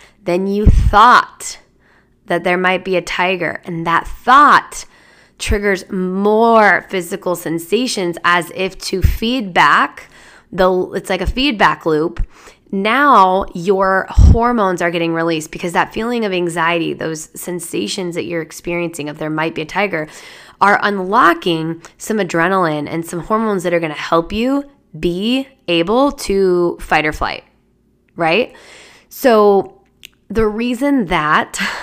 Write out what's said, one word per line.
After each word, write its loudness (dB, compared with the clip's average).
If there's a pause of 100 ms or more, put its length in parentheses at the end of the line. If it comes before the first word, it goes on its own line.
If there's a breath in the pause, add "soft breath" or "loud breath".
(220 soft breath)
Then -2
you -2
thought 4 (680 soft breath)
that -2
there 0
might 0
be -2
a 0
tiger, -4
and -8
that 0
thought 4 (520 soft breath)
triggers -2
more 2
physical -6
sensations -4
as 0
if -6
to -4
feedback. 2 (440 loud breath)
The, 0
it's -6
like -2
a -4
feedback 0
loop. -2 (460 loud breath)
Now 4
your 0
hormones 4
are 0
getting -2
released -2
because -8
that 0
feeling -4
of -2
anxiety, -2
those -8 (100)
sensations -8
that -6
you're -6
experiencing -8
of -12
there -8
might -4
be -8
a -10
tiger, -4 (520 loud breath)
are 4
unlocking 0 (160 loud breath)
some -4
adrenaline 0
and -6
some -10
hormones -2
that 0
are 0
gonna -6
help -2
you -2 (300)
be -2 (200)
able 2
to 0
fight 0
or -2
flight, -8 (720)
right? -2 (540 loud breath)
So 2 (460)
the -2
reason -2
that 0 (220 loud breath)